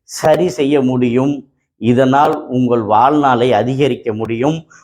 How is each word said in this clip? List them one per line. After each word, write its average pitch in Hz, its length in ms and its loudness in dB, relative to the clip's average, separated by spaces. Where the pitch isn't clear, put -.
சரி 156 460 0
செய்ய 143 320 0
முடியும். 127 680 -2
இதனால் 131 720 0
உங்கள் 123 360 0
வாழ்நாளை 123 720 2
அதிகரிக்க 120 600 -2
முடியும். 117 540 -4